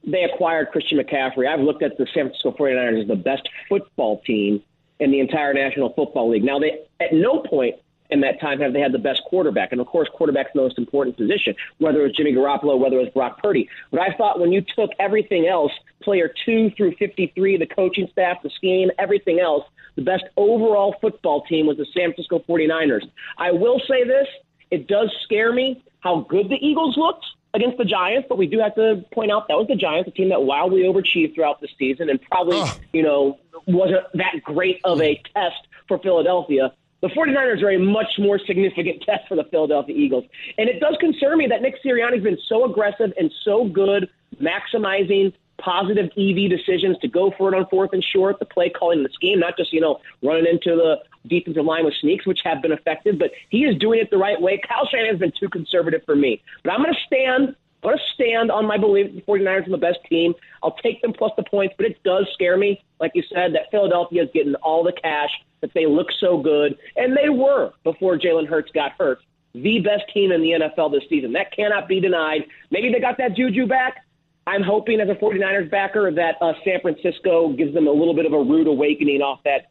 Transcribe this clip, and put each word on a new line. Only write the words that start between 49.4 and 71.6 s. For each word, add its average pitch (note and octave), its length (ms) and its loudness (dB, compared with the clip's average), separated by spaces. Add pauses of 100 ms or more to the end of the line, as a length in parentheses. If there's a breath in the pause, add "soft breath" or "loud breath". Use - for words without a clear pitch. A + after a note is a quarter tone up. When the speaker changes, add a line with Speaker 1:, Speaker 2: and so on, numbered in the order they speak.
Speaker 1:
just, F3 160 -4
you D#3+ 80 2
know, D#3 200 0 (220 loud breath)
running D#3+ 240 2
into E3+ 300 2
the E3 200 4 (320)
defensive D#3+ 360 -2
line D#3+ 200 0
with D3 160 0
sneaks, E3+ 260 0
which F#3 180 -2
have D#3+ 160 -2
been D#3+ 120 0
effective, D#3+ 460 -2
but D#3 120 0 (200 loud breath)
he A#3+ 140 2
is A#3+ 140 2
doing A3+ 220 2
it G#3+ 100 -2
the G3 80 2
right G3 220 0
way. G3 280 0
Kyle B3 200 -2
Shanahan's A3 320 -2
been F3 180 -2
too G3 100 -4
conservative E3 560 -2
for D3 120 2
me. C3+ 260 0 (220 loud breath)
But F3 80 -2
I'm A3 100 -2
gonna D#4+ 100 0 (140)
stand, C4 420 2 (340)
I'm G#3 80 0
gonna D4 80 2 (160)
stand A3+ 360 0
on G#3+ 160 0
my G#3+ 120 0
belief G3+ 280 4
that - 80 -14
the F3+ 80 -16
forty-niners F#3+ 460 0
are - 20 -4
the F#3 80 -2
best E3+ 200 0 (100)
team. E3+ 260 2 (280 loud breath)
I'll D#3+ 200 -2
take - 200 -2
them A#3+ 100 -2
plus G#3+ 240 -2
the G#3 80 -4
points, G3 320 -2
but A3 100 -2
it - 160 -6
does F#3+ 320 2
scare F3+ 220 2
me, G3 260 0 (160)
like D#3+ 160 -4
you F3 80 0 (100)
said, F3+ 220 0
that - 160 -2
Philadelphia F3 540 2
is E3 100 -8
getting C#3+ 220 0
all D#3+ 260 0
the F3 100 0
cash, D3 380 -4 (300)
that - 120 -8
they D#3+ 140 2
look D3+ 220 2 (120)
so F3 180 2
good, D3 380 2 (200 loud breath)
and B3+ 200 0
they D4 140 2
were, C4 420 2 (120)
before E3+ 340 0
Jalen D#3+ 300 0
Hurts D#3 240 -2
got D3 260 -2
hurt, C#3+ 220 0 (340)
the F#3+ 240 0
best G#3 240 0 (100)
team G3 200 2
in E3 100 2
the D#3+ 100 2
N E3 100 2
F D#3 140 -2
L D3+ 140 0
this C#3 180 0
season. C3 260 -2
That F#3+ 180 -4
cannot G#3 360 -2